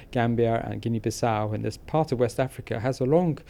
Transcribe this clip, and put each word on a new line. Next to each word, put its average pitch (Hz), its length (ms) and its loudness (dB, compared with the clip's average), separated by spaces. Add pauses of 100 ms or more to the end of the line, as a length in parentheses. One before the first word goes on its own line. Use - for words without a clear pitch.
(120)
Gambia 117 540 2
and 107 160 -6
Guinea-Bissau, 110 720 0
and 110 120 -4
this 113 100 -4
part - 380 -2
of 120 80 0
West 120 180 2
Africa 120 400 -4
has 127 220 -2
a 127 40 2
long, 160 340 4 (100)